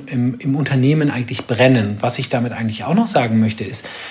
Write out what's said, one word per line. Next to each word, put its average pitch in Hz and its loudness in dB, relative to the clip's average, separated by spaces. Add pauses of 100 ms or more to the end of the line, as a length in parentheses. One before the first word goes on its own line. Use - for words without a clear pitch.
im, 123 -2
im 135 -2
Unternehmen 143 2
eigentlich 123 -6
brennen. 117 4
Was - 0
ich 135 -4
damit 123 -2
eigentlich 110 -6
auch 147 0
noch 226 4
sagen 120 2
möchte, 110 0
ist, 95 -6 (260)